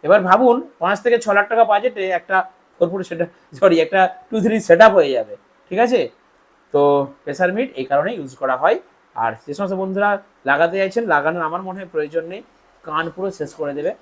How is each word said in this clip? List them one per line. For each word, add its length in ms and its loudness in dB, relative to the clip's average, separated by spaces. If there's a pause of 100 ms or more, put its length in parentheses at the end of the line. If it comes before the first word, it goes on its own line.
এবার 200 4
ভাবুন 400 4 (160)
পাঁচ 240 -2
থেকে 160 0
ছ 100 -6
লাখ 200 2
টাকা 160 2
বাজেটে 440 -2
একটা 420 -2 (280)
ফোর 120 0
প্রো 120 -8
সেটআপ, 260 -6 (320)
সরি, 200 6
একটা 340 0 (160)
টু 100 -2
থ্রি 200 0
সেটআপ 320 6
হয়ে 200 4
যাবে, 240 -4 (320)
ঠিক 100 -6
আছে? 320 0 (600)
তো 340 2 (180)
প্রেসার 280 -2
মিড 240 -4
এই 80 -6
কারণে 300 0
ইউজ 220 -12
করা 200 -2
হয়। 220 0 (360)
আর 180 -4 (140)
যে 80 -10
সমস্ত 200 -6
বন্ধুরা 480 -4 (240)
লাগাতে 300 0
চাইছেন, 300 -4
লাগানোর 360 0
আমার 200 -6
মনে 160 -12
হয় 140 -16
প্রয়োজন 320 -6
নেই, 180 -14 (400)
কান 280 -4
পুরো 200 -8
শেষ 240 -10
করে 200 -8
দেবে। 280 -6